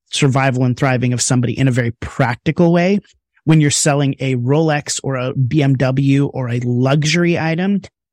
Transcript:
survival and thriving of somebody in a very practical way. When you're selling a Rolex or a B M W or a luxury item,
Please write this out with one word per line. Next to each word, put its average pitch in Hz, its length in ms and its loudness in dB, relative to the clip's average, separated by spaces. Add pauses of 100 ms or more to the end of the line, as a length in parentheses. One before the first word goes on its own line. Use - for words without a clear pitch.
(120)
survival 131 540 2
and 123 100 0
thriving 127 380 0
of 120 80 -4
somebody 123 360 0
in 139 120 2
a - 20 0
very 117 200 -2
practical 156 800 0
way. 185 260 2 (440)
When 160 160 4
you're 147 120 4
selling 139 480 0
a 135 160 -2
Rolex 147 680 0
or 135 120 -4
a 127 180 -6
B 135 300 0
M 139 100 4
W 139 540 0
or 131 200 -6
a 120 120 -4
luxury 147 800 0
item, 180 420 -2 (320)